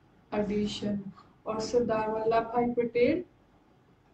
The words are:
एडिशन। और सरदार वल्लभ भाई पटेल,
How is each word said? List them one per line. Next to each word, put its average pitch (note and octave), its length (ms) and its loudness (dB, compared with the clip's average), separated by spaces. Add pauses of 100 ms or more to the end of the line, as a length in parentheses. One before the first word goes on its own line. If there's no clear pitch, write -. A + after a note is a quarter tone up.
(340)
एडिशन। G#3 680 -2 (440)
और A3 140 -4
सरदार A3 500 0
वल्लभ A3 320 2
भाई A#3+ 280 0
पटेल, A#3+ 540 2 (880)